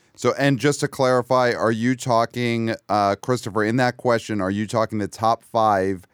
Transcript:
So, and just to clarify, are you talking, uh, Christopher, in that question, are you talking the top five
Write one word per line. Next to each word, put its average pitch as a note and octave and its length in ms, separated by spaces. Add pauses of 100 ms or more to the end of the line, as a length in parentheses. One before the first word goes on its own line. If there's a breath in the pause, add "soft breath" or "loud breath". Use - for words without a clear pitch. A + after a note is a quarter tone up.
(140)
So, A#2+ 240
and C#3 200
just C#3 220
to C#3+ 80
clarify, B2+ 640
are G2 200
you A#2+ 240
talking, A#2 760 (160)
uh, G2+ 260
Christopher, A2 480
in A2+ 120
that B2 200
question, A2+ 460
are F#2+ 80
you G#2 160
talking A2 320
the G2+ 100
top A2+ 340
five G2 720